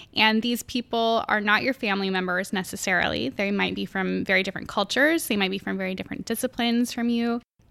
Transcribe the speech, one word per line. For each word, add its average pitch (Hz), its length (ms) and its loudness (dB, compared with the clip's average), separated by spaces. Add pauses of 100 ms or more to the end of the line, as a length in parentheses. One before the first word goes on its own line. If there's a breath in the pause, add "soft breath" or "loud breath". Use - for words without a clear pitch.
(140 loud breath)
And 220 280 6
these 240 200 -2
people 226 680 0
are 214 120 2
not 208 220 2
your 262 100 2
family 196 380 0
members 185 420 -2
necessarily. 185 760 0
They 202 200 -2
might 190 240 0
be 196 120 -4
from 185 400 -2
very 190 160 2
different - 260 -8
cultures. 294 600 0
They 220 80 0
might 196 140 2
be 196 60 -4
from 196 220 -4
very 190 160 -4
different 180 320 -8
disciplines 240 680 0
from 233 160 -2
you. 233 320 0 (300)